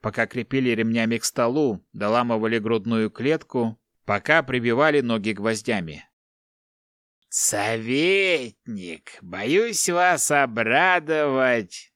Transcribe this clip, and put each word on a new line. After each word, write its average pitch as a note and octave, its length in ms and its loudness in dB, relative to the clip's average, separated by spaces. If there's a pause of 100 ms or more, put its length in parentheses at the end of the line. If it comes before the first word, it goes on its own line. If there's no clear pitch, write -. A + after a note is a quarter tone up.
пока A2 260 -2
крепили B2+ 440 -2
ремнями A2+ 460 0
к A#2 60 -8
столу, B2 720 0
доламывали A2+ 640 0
грудную A2 500 0
клетку, D3 680 -4 (240)
пока D3+ 400 0
прибивали B2+ 560 2
ноги A2+ 320 -2
гвоздями. G2+ 760 -4 (1200)
«Советник, A#2 1900 -2
боюсь C3+ 680 0
вас F3 420 2
обрадовать, C3+ 1600 2